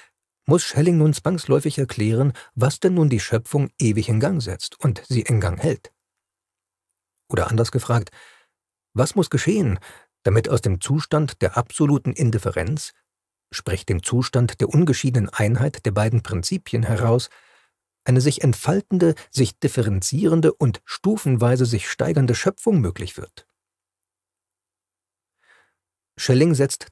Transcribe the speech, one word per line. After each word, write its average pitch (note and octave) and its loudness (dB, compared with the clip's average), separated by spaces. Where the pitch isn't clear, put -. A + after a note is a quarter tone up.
muss E3 4
Schelling E3+ 2
nun D#3 4
zwangsläufig D3 -2
erklären, A#2+ 0
was C3 0
denn F#3 2
nun D#3 4
die A2 0
Schöpfung C3+ -2
ewig A2 0
in G#2+ 2
Gang D#3+ 0
setzt - -10
und A#2 -2
sie A#2+ -2
in A2+ 0
Gang G2 -2
hält. - -4
Oder - -2
anders A2+ 0
gefragt, A#2 -2
was B2 0
muss F#3 0
geschehen, C3+ 0
damit G#2+ 2
aus - 2
dem F#2 -2
Zustand D3+ -2
der F#2 -2
absoluten C#3+ 0
Indifferenz, A2+ -2
sprich - -6
dem F2+ -2
Zustand B2 0
der A#2+ 0
ungeschiedenen C3 0
Einheit A#2+ -2
der A2 0
beiden A2+ 0
Prinzipien - -4
heraus, A#2 0
eine B2+ 4
sich C#3+ 0
entfaltende, E3+ 2
sich - 0
differenzierende D3 0
und - 0
stufenweise B2+ 0
sich A#2 -4
steigernde C3 0
Schöpfung G3 0
möglich F2 -4
wird? - -18
Schelling C#3+ 4
setzt C3+ -2